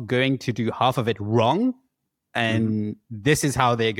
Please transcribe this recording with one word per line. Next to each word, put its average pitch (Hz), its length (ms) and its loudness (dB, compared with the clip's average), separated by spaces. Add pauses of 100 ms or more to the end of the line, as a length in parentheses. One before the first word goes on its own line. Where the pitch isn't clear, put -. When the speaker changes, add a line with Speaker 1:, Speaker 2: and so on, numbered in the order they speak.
Speaker 1:
going 131 320 0
to 120 160 -4
do 110 180 -2
half 127 260 0
of 117 120 0
it 107 100 -2
wrong. 117 540 2 (600)
And 113 360 0
Speaker 2:
Mm-hmm. 107 220 -2 (320)
Speaker 1:
this 143 200 2
is 139 120 0
how 123 200 2
they're 113 240 0